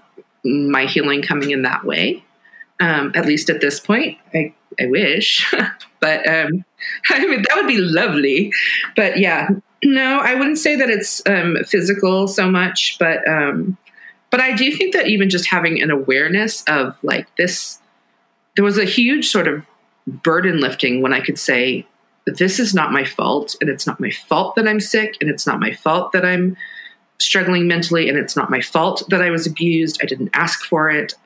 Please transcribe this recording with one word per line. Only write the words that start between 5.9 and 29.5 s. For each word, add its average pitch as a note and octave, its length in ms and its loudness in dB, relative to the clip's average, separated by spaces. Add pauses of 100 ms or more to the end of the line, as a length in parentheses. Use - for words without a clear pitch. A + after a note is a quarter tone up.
but, D#3 280 2
um, D#3+ 340 0 (240)
<laughs> - 220 -4
I D#4+ 180 2
mean, C4 220 0
that D#4 80 2
would F#4+ 100 0
be A#3 120 2
lovely. E3+ 760 2 (440)
But G3 220 0
yeah, E3 300 0 (340)
no, C4+ 360 2
I B3 160 2
wouldn't C#4+ 240 0
say D4+ 180 0
that B3 140 0
it's, - 360 -2
um, F3 300 2 (100)
physical F#3+ 600 2
so F#3+ 220 0
much, F3+ 500 0
but, E3 260 0
um, D#3+ 520 0 (520)
but B3 100 2
I B3+ 120 2
do B3+ 200 0
think F#4 200 -2
that E4+ 140 2
even G3 240 2
just F3 180 0
having E3 320 0
an D3+ 100 0
awareness D3+ 720 0
of, C3+ 380 0
like, - 340 -4
this, - 420 -2 (800)
there G3+ 80 4
was G3+ 140 2
a G#3 60 2
huge B3 440 0
sort F3 180 2
of D3 180 -4 (420)
burden E3 540 0
lifting C3 400 0
when C3 120 2
I C3 80 2
could C#3 180 -4
say, B2+ 480 0 (400)
"This F#3 320 0
is G#3 160 0
not D#3 180 0
my C3+ 120 0
fault, - 560 -4
and C#3 100 0
it's C3+ 160 -6
not A2+ 140 -6
my A2+ 100 -4
fault - 460 -2
that A3+ 100 2
I'm G#3+ 140 2
sick, G#3+ 400 -2
and D3+ 100 -2
it's C#3+ 160 -4
not C3+ 140 -2
my - 120 -2
fault E3+ 400 0
that F3+ 120 2
I'm F3+ 320 2 (600)
struggling F3+ 500 2
mentally, E3 400 2
and C#3+ 100 0
it's D3 160 -4
not - 160 -2
my C3 100 0
fault E3+ 480 0
that F#3 140 2
I F3 80 2
was E3 160 -2
abused. D#3+ 560 0